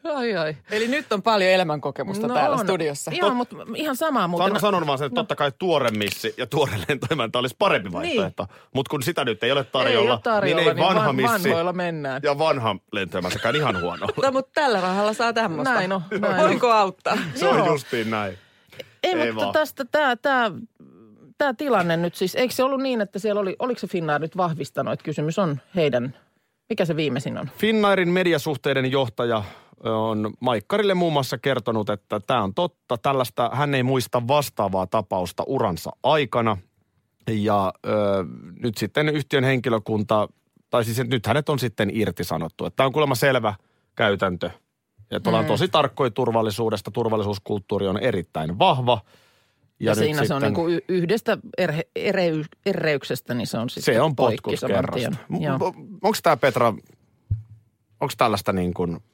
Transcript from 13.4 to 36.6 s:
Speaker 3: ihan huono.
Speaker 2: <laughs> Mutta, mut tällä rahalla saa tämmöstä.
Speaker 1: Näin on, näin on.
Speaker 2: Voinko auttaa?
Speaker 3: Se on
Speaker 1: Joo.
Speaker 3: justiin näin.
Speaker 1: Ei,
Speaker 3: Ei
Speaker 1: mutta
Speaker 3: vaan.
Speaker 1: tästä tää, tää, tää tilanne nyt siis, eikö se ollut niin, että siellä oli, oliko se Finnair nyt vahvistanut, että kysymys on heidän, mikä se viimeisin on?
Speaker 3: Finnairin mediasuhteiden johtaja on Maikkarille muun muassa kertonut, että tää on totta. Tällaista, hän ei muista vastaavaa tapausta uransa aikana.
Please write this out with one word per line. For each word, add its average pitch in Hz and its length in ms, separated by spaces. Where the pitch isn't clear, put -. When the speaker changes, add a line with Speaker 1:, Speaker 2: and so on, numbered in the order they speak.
Speaker 3:
ihan 117 260
huono. 85 280
Speaker 2:
<laughs> - 60
Mutta, 262 160
mut 262 200
tällä 254 280
rahalla 196 320
saa 233 200
tämmöstä. 220 420
Speaker 1:
Näin 190 180
on, 190 180
näin 208 140
on. - 60
Speaker 2:
Voinko 247 320
auttaa? 208 460
Speaker 3:
Se - 140
on - 100
Speaker 1:
Joo. 196 80
Speaker 3:
justiin 123 440
näin. 101 280
Speaker 1:
Ei, 370 120
Speaker 3:
Ei 240 180
Speaker 1:
mutta 220 120
Speaker 3:
vaan. - 80
Speaker 1:
tästä 302 400
tää, 277 240
tää, 247 340
tää 277 160
tilanne 190 420
nyt 170 180
siis, 185 200
eikö 254 200
se 262 100
ollut 269 180
niin, 254 180
että 202 180
siellä 208 220
oli, 190 180
oliko 247 220
se 202 60
Finnair 156 340
nyt 160 160
vahvistanut, 143 560
että - 120
kysymys 156 340
on 160 220
heidän, 131 400
mikä 202 140
se 156 120
viimeisin 123 420
on? - 200
Speaker 3:
Finnairin 202 500
mediasuhteiden 151 840
johtaja 120 500
on 110 560
Maikkarille 190 540
muun 170 180
muassa 139 260
kertonut, 113 520
että 104 300
tää 123 220
on 98 120
totta. 165 440
Tällaista, 131 540
hän 143 220
ei 127 80
muista 123 460
vastaavaa 101 580
tapausta 95 600
uransa 107 440
aikana. 123 540